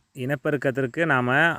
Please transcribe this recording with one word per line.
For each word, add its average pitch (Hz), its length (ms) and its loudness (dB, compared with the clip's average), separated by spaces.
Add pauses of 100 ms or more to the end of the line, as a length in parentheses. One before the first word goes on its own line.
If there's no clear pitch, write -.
(140)
இனப்பெருக்கத்திற்கு 135 920 -2
நாம 127 300 2 (240)